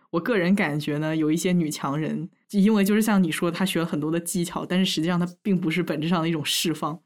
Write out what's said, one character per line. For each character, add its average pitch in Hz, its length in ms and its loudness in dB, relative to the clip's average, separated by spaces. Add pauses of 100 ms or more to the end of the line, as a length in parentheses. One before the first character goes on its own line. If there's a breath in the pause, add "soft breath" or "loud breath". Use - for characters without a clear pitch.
(100)
我 170 100 -2
个 226 160 0
人 180 180 4
感 156 240 0
觉 147 200 -2
呢， 156 180 -2
有 156 160 2
一 165 40 2
些 180 180 0
女 160 160 2
强 147 280 -4
人， 156 300 -4 (220)
因 208 240 4
为 202 100 4
就 208 100 2
是 214 60 4
像 214 220 4
你 160 100 2
说， 175 180 -2
她 175 140 -2
学 180 160 0
了 165 60 0
很 165 120 -4
多 147 120 -2
的 170 100 0
技 170 240 -4
巧， 165 220 -6
但 180 120 0
是 190 60 4
实 185 160 0
际 160 60 0
上 175 120 2
她 175 80 0 (160)
并 190 160 2
不 160 120 0
是 170 120 0
本 160 200 -2
质 160 60 -2
上 175 120 2
的 160 80 0
一 170 40 0
种 151 120 -2
释 - 300 -2
放。 151 320 -4